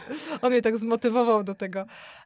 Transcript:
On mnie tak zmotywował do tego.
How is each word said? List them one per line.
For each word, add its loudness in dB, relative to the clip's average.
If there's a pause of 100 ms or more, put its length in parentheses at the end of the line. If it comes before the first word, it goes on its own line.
(420)
On 2
mnie 4
tak 0
zmotywował 2
do -6
tego. -6 (400)